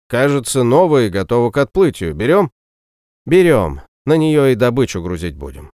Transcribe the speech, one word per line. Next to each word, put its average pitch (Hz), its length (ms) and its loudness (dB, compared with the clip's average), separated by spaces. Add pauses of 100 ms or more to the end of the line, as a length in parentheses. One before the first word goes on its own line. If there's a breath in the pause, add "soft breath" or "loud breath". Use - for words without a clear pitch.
«Кажется, 135 560 0
новая 139 440 2
и - 20 -2
готова 110 420 -2
к - 60 -4
отплытию. 135 560 -2
Берем?» 139 380 0 (720)
«Берем. 131 560 2 (240)
На 151 100 2
нее 156 320 2
и 127 80 2
добычу 120 460 -2
грузить 85 340 -8
будем». 67 420 -16